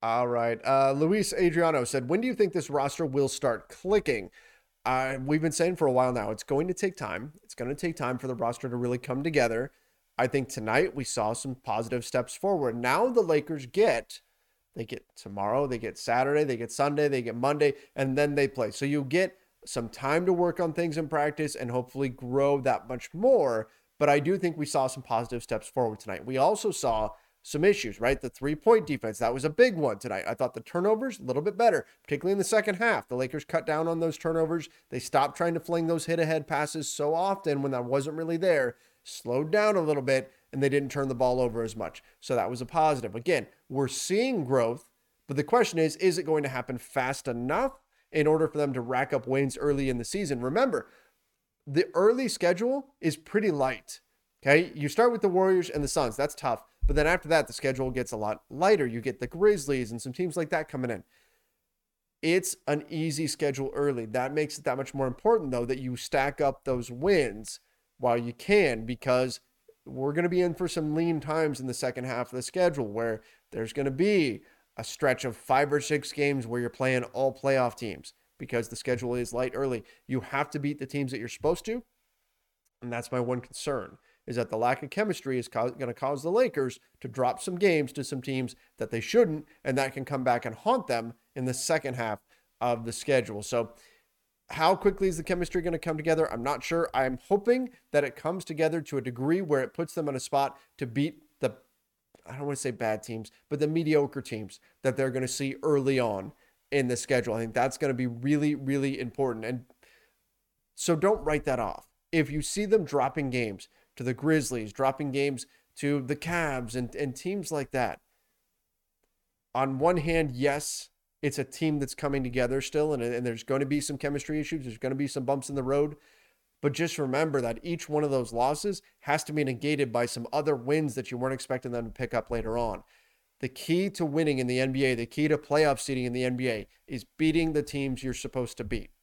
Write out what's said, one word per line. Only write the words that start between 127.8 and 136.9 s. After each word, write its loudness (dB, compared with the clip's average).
one 2
of 0
those 0
losses 0
has 0
to -10
be 2
negated 0
by 2
some -6
other 0
wins 0
that -8
you -6
weren't -2
expecting -6
them -4
to -10
pick -8
up -2
later -2
on. -2
The -6
key -2
to -4
winning 0
in 0
the 0
N 0
B 0
A, 4
the -4
key 0
to 4
playoff 2
seeding -2
in -2
the -2
N 0
B -2
A -4
is -8